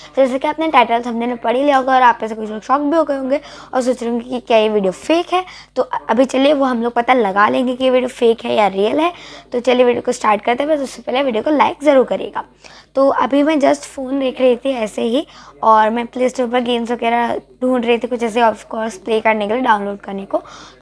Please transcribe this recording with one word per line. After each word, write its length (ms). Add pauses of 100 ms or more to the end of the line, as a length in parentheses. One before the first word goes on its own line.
(160)
तो 0
जैसे 220
कि 100
आपने 200
टाइटल 380
थंबनेल 220
में 100
पढ़ 180
ही 80
लिया 120
होगा 180
और 80
आप 200
में 60
से 60
कुछ 160
लोग 120
शॉक 180
भी 160
हो 80
गए 120
होंगे 240 (340)
और 80
सोच 200
रहे 100
होंगे 180
कि 100
क्या 160
ये 120
वीडियो 240
फेक 400
है। 120 (320)
तो 60
अभी 420
चलिए 280
वो 120
हम 180
लोग 100
पता 220
लगा 340
लेंगे 280
कि 80
ये 60
वीडियो 180
फेक 360
है 100
या 120
रियल 340
है। 120 (400)
तो 80
चलिए 240
वीडियो 180
को 100
स्टार्ट 300
करते 220
हैं, 80
बस 100
उससे 200
पहले 200
वीडियो 200
को 80
लाइक 320
ज़रूर 220
करिएगा। 400 (500)
तो 140
अभी 340
मैं 140
just 260
फ़ोन 380
देख 200
रही 160
थी 140
ऐसे 320
ही 240 (360)
और 280
मैं 160
प्ले 220
स्टोर 180
पर 140
गेम्स 300
वगैरह 500 (220)
ढूंढ 220
रही 140
थी 80
कुछ 160
ऐसे 180
of 160
course 400
प्ले 240
करने 280
के 60
लिए, 80
डाउनलोड 360
करने 260
को। 180 (400)